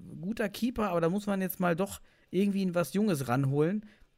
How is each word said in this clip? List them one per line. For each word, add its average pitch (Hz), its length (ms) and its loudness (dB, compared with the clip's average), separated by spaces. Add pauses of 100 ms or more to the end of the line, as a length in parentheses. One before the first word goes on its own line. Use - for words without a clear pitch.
(200)
guter 202 300 -4
Keeper, 226 400 -2
aber 170 120 0
da 165 80 4
muss 202 180 -2
man 196 140 0
jetzt 185 180 -4
mal 175 160 2
doch 190 260 -4 (300)
irgendwie 190 420 2
was 170 200 0
Junges 190 340 2
ranholen. 143 580 2 (320)